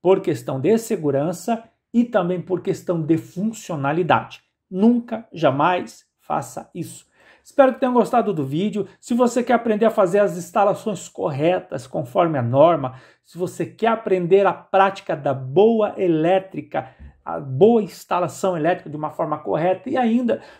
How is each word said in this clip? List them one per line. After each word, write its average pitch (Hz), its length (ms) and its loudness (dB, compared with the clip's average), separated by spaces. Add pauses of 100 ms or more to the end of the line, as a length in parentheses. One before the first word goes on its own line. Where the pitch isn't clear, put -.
Por 185 180 4
questão 139 400 -4
de 185 160 2
segurança 180 880 -2 (260)
e 233 140 2
também 180 380 0
por 180 180 -4
questão 180 400 -4
de 160 160 0
funcionalidade. 156 1300 -2 (280)
Nunca, 226 640 0
jamais 165 720 0 (160)
faça - 540 -8
isso. - 320 -12 (360)
Espero 262 300 4
que - 80 -8
tenham 247 140 0
gostado 214 400 2
do 151 100 -2
vídeo. 180 420 -4 (140)
Se - 140 -4
você 240 280 2
quer 247 120 0
aprender 226 320 0
a 214 40 6
fazer 196 280 2
as 190 180 2
instalações 202 720 -2
corretas, 160 800 -4
conforme 165 500 -2
a 127 60 -2
norma, 135 540 4 (280)
se - 140 -20
você 170 260 -6
quer 185 220 -4
aprender 196 580 2
a 180 80 4
prática 190 640 0
da 143 160 -4
boa 190 640 2
elétrica, 170 960 -2 (300)
a 165 160 -8
boa 175 420 4
instalação 180 720 -4
elétrica 165 340 -2
de 147 60 -12
uma 151 140 -6
forma 151 280 -4
correta 185 500 -2
e 247 80 -4
ainda 240 460 0 (180)